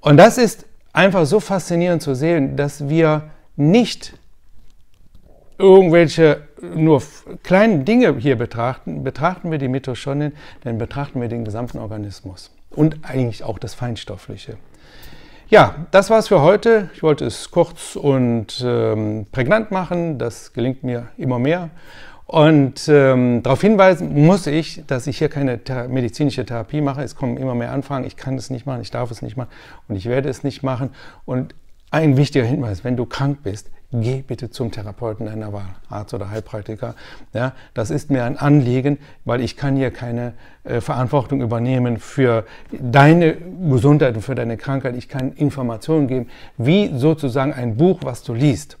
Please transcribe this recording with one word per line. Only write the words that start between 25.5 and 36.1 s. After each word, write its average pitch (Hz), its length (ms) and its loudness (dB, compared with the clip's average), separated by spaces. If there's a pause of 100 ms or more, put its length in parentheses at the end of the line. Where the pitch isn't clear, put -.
thera-, 127 240 -6
medizinische 127 580 -2
Therapie 120 340 -6
mache. 139 220 -4
Es - 140 -10
kommen 123 200 -4
immer 131 200 -6
mehr 120 160 -6
Anfragen. 135 340 -6
Ich - 100 -14
kann 131 200 -8
es 117 140 -12
nicht 123 140 -10
machen, 127 160 -8
ich - 120 -14
darf 120 180 -6
es 117 120 -12
nicht 120 140 -10
machen 123 140 -10 (380)
und 107 80 -6
ich 95 100 -8
werde 135 220 -2
es 131 160 -10
nicht 135 180 -6
machen. 131 280 -4 (340)
Und 127 320 -6 (340)
ein 156 260 2
wichtiger 139 280 2
Hinweis, 117 400 -4
wenn 123 120 -2
du 120 80 -2
krank 143 380 -4
bist, 101 280 -10 (220)
geh 123 300 -2
bitte 120 280 -10
zum 117 200 -6
Therapeuten 107 560 -8
deiner 107 260 -10
Wahl, 98 220 -10 (140)
Arzt 104 260 -10